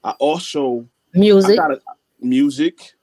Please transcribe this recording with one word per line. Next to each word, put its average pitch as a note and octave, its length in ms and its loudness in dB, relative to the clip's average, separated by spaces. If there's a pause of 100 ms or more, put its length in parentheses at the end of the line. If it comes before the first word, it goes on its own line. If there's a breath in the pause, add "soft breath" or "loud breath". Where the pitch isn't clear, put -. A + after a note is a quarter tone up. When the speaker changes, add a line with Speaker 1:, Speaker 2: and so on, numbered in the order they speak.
Speaker 1:
I A2 160 -8
also C#3 680 -4 (240)
Speaker 2:
Music. G3 400 4
Speaker 1:
I A3+ 40 4 (120)
got C#3 40 -4
a, C3+ 80 -8 (400)
music. C#3 840 -4